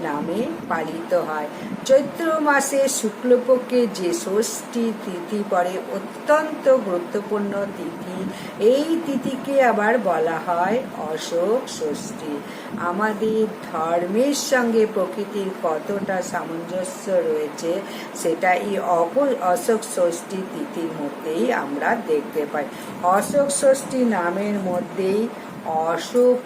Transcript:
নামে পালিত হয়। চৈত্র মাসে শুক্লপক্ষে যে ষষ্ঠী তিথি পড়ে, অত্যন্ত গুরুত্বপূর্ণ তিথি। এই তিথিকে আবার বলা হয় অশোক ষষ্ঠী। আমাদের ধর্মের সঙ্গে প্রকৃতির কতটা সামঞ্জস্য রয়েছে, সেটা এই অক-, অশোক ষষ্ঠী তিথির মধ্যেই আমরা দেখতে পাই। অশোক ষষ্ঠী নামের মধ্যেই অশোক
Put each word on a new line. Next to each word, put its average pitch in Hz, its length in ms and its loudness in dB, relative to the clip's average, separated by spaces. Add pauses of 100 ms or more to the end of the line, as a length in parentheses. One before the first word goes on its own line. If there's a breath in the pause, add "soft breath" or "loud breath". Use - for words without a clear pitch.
নামে 165 400 -2 (260)
পালিত 160 440 -4
হয়। 151 340 -2 (380 loud breath)
চৈত্র 311 540 4
মাসে 277 480 4
শুক্লপক্ষে 247 1000 4
যে 185 260 -2
ষষ্ঠী 226 800 -2 (120)
তিথি 190 440 -4
পড়ে, 185 280 2 (140)
অত্যন্ত 294 960 2
গুরুত্বপূর্ণ 202 800 -2 (120)
তিথি। 185 520 -8 (340 loud breath)
এই 294 420 4
তিথিকে 269 580 0
আবার 214 400 4
বলা 165 440 2
হয় 185 360 0 (140)
অশোক 170 720 -2
ষষ্ঠী। - 680 -6 (400 loud breath)
আমাদের 214 680 0 (240)
ধর্মের 175 640 2
সঙ্গে 233 600 2
প্রকৃতির 202 560 -2 (140)
কতটা 185 580 -2
সামঞ্জস্য 170 880 -6
রয়েছে, 165 680 0 (340 loud breath)
সেটা - 380 2
এই 196 260 0
অক-, 180 640 2
অশোক 180 420 2
ষষ্ঠী 175 540 -2
তিথির 165 680 -6
মধ্যেই 165 500 -2
আমরা 156 440 0 (100)
দেখতে 151 440 -2
পাই। 147 140 -2 (380 loud breath)
অশোক 214 480 4
ষষ্ঠী 262 540 4
নামের 196 480 0
মধ্যেই 190 720 0 (380 loud breath)
অশোক 175 800 4